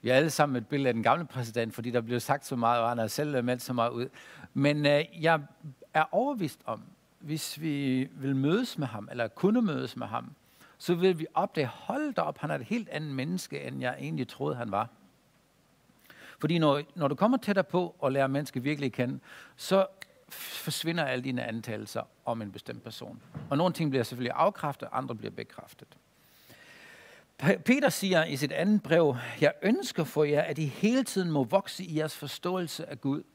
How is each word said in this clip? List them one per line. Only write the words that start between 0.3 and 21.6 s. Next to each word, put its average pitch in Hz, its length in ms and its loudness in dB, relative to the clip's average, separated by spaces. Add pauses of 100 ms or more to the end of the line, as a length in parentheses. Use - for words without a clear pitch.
et 117 120 -4
billede 139 200 0
af 123 60 4
den 113 100 0
gamle 151 220 4
præsident, 113 480 -4
fordi 120 180 -6
der 120 100 2
blev 117 180 -2
sagt 139 260 -2
så 135 100 -6
meget, 117 260 4
og 113 80 2
han 120 80 -2
har 113 100 0
selv 147 360 -2
meldt 123 180 0
så 131 120 -6
meget 120 160 2
ud. 120 200 -4 (440)
Men, 147 320 2
øh, 143 180 6 (180)
jeg 160 200 4 (520)
er 156 180 4
overbevist 214 540 -2
om, 113 180 -6 (360)
hvis 147 420 -8
vi 143 500 0
vil 135 240 -2
mødes 165 420 2
med 143 100 -2
ham, 107 240 -10
eller 120 160 -2
kunne 220 340 2
mødes 135 340 -2
med 120 120 -8
ham, 120 240 -6 (460)
så - 180 0
vil 180 240 2
vi - 140 -6
opdage, 165 340 0
"Hold 269 460 -4
da 180 80 0
op, 156 160 -4
han 165 140 -6
er 147 40 -2
et 131 80 -6
helt 220 260 -4
andet 151 260 -6
menneske, 143 460 -4
end 135 200 -8
jeg 127 180 -2
egentlig 143 280 -4
troede, 139 280 -4
han 117 160 -6
var." 107 180 0 (1500)
Fordi 165 200 2
når, 147 220 4 (140)
når 147 120 0
du 139 80 2
kommer 233 220 4
tættere 196 260 0
på 175 360 0
og 135 120 2
lærer 135 160 2
mennesker 135 340 -2
virkelig 143 320 -2
kende, 127 260 -2 (360)
så 190 300 2 (460)
f-, - 320 -12
forsvinder 165 420 -2
alle 127 180 -2
dine 127 200 -2
antagelser 113 580 -6 (240)